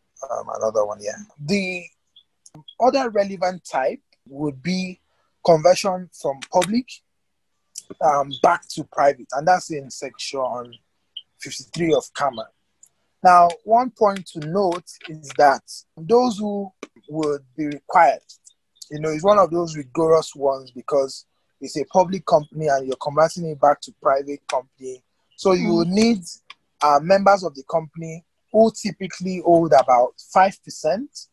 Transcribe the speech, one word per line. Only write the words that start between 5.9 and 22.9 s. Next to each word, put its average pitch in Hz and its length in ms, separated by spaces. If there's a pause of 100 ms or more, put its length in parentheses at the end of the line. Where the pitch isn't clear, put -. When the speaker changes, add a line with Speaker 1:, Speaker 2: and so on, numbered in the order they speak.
Speaker 1:
from 135 260 (140)
public, 190 320 (1160)
um, 143 300 (120)
back 170 260
to 156 140
private, 139 480
and 143 160
that's 180 240
in 139 180
section 123 840 (680)
fifty-three 160 560
of 127 80 (100)
cama. 120 340 (760)
Now, 175 260 (140)
one 233 260
point 196 440
to 175 80
note 175 420 (240)
is 156 300
that 139 260 (320)
those 220 420
who 202 340 (380)
would 147 340 (140)
be 156 80
required, 147 560 (680)
you 151 80
know, 156 100
it's 156 140
one 208 160
of 175 100
those 170 260
rigorous 160 600
ones 135 340
because 135 560 (340)
it's 139 180
a 139 80
public 185 400
company 151 420
and 135 180
you're 131 120